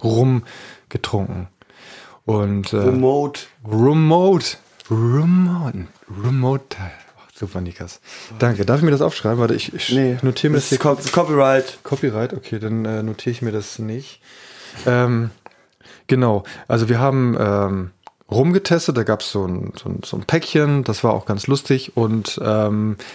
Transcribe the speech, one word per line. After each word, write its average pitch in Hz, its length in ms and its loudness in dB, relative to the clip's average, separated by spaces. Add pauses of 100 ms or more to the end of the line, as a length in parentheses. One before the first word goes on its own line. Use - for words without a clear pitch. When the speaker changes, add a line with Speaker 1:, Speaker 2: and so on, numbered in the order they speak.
Speaker 1:
Rum 120 400 2 (460)
getrunken. 92 580 -6 (800)
Und, 101 480 0
äh, 110 60 0
Speaker 2:
Remote. 131 640 2 (220)
Speaker 1:
Remote. 156 920 4 (340)
Remote. 143 960 2 (380)
Remote. 131 560 0
Oh, - 400 -16 (140)
super, 92 260 -8
Nikas. 87 400 -12 (400)
Danke. 113 260 2
Darf 127 120 4
ich 156 60 2
mir 160 60 4
das 139 120 4
aufschreiben? 120 360 0
Warte, 113 160 2
ich, - 200 -6
ich - 180 -6
Speaker 2:
Nee, 127 300 2
Speaker 1:
notiere 131 300 0
mir 151 60 2
Speaker 2:
das - 120 -2
Speaker 1:
das 131 100 2
hier. 151 180 4
Speaker 2:
ist - 140 -6
Cop-, - 0 -
Copyright. 139 720 2
Speaker 1:
Copyright, 123 500 -2
okay, - 240 -8
dann, 110 260 -4
äh, 110 200 -4
notiere 110 280 -6
ich 120 100 -10
mir 113 100 -2
das 104 260 -8
nicht. 113 420 -10 (640)
Ähm, 123 440 2 (800)
genau. 120 340 2 (260)
Also 117 200 2
wir 117 120 2
haben, 131 380 2
ähm, 98 520 0 (400)
rumgetestet, 170 680 2
da 117 60 2
gab's 107 280 -2
so 98 160 -2
ein, 90 300 -6
so - 140 -10
ein, 95 140 -6
so - 120 -10
ein - 60 -8
Päckchen, 147 600 0
das 113 200 -2
war 113 80 4
auch 107 140 -4
ganz 101 220 -4
lustig 135 500 0
und, 113 440 -2
ähm, 107 540 0 (180)